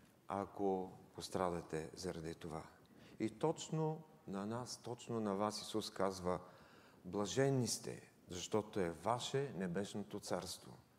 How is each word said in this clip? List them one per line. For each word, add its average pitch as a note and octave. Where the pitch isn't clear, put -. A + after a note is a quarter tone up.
ако F#2+
пострадате E2+
заради E2
това. D#2
И G#2+
точно D#3+
на G2
нас, A#2
точно A#2
на G#2
вас G#2
Исус -
казва: F#2
„Блаженни G#2+
сте, -
защото G2+
е E2+
ваше A#2+
небесното G2
царство.“ F2+